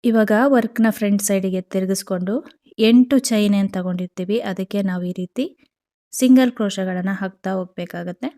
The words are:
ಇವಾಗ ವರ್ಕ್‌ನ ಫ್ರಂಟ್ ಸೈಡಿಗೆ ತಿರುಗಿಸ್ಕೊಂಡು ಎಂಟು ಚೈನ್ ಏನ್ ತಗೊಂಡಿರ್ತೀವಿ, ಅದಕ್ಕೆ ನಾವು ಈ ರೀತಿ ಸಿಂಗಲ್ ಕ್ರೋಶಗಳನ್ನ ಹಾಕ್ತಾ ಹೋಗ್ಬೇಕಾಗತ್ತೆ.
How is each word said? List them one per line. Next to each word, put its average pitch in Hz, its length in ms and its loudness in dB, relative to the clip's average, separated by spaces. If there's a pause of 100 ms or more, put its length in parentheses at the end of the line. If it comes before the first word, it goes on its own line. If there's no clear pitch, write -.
ಇವಾಗ 220 280 2 (160)
ವರ್ಕ್‌ನ 226 420 2
ಫ್ರಂಟ್ 202 340 -2
ಸೈಡಿಗೆ 190 380 -2
ತಿರುಗಿಸ್ಕೊಂಡು 190 720 -4 (440)
ಎಂಟು 247 400 6
ಚೈನ್ 208 360 0
ಏನ್ 196 180 0
ತಗೊಂಡಿರ್ತೀವಿ, 180 680 -4
ಅದಕ್ಕೆ 190 420 -4
ನಾವು 185 220 -4
ಈ 180 80 -4
ರೀತಿ 185 320 -6 (680)
ಸಿಂಗಲ್ 254 400 6
ಕ್ರೋಶಗಳನ್ನ 190 640 -4
ಹಾಕ್ತಾ 190 380 -6
ಹೋಗ್ಬೇಕಾಗತ್ತೆ. 180 840 -8